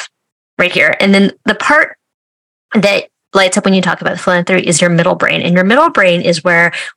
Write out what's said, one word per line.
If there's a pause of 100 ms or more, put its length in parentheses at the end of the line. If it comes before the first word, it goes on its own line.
(580)
right
here.
And
then (120)
the
part (760)
that (260)
lights
up
when
you
talk
about
philanthropy
is
your
middle
brain.
And
your
middle
brain
is
where (240)